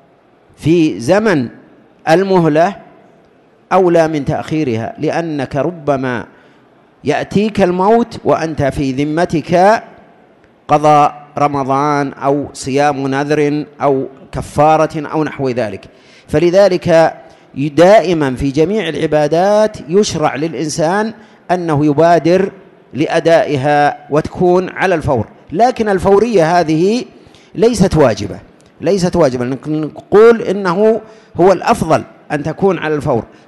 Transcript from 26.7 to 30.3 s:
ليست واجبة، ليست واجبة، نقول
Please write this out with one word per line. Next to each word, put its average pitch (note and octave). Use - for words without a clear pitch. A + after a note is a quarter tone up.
ليست F#3+
واجبة، G#2
ليست F3
واجبة، B2+
نقول F#3+